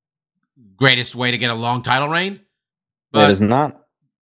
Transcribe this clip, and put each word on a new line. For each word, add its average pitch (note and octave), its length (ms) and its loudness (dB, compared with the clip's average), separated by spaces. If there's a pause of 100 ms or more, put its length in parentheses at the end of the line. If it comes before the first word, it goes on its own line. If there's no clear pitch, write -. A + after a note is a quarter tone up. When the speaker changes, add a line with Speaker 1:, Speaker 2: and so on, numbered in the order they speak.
(760)
Speaker 1:
greatest B2 400 2
way B2 160 -2
to B2 60 -2
get A#2+ 140 -2
a A2+ 40 -4
long A#2+ 260 -4
title C3 260 0
reign. F3+ 260 -4
Speaker 2:
It F#3+ 80 -20 (680)
Speaker 1:
But D3 200 4
Speaker 2:
is G2 100 0
not. B2+ 440 -2 (420)